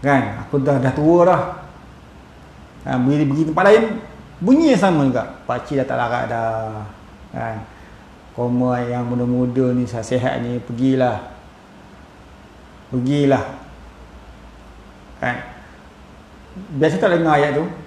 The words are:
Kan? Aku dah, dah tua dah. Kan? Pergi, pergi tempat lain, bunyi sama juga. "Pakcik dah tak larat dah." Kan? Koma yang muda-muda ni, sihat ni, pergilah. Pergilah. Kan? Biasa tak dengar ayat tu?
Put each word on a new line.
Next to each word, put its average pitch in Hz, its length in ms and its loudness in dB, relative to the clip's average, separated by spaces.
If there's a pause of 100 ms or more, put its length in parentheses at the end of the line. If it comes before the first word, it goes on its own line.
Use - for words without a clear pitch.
Kan? 127 400 0
Aku 143 160 -2
dah, 139 160 2
dah 127 160 0
tua 165 320 4
dah. 170 160 4 (1400)
Kan? 131 240 -2
Pergi, 147 160 2
pergi 143 240 0
tempat 165 160 0
lain, 220 180 8 (540)
bunyi 269 400 4
sama 165 320 4
juga. 120 160 -2 (240)
"Pakcik 127 320 -4
dah 123 80 0
tak 123 80 -2
larat 120 320 -2
dah." 113 560 -6 (480)
Kan? 113 320 -8 (720)
Koma 123 480 0
yang 120 240 -4
muda-muda 123 640 0
ni, 123 160 -2
sihat 120 560 -2
ni, 120 160 -6
pergilah. 123 720 -2 (1600)
Pergilah. 135 500 2 (1800)
Kan? 123 180 -4 (1400)
Biasa 156 240 2
tak 185 160 4
dengar 160 180 2
ayat 143 220 2
tu? 160 80 -2 (220)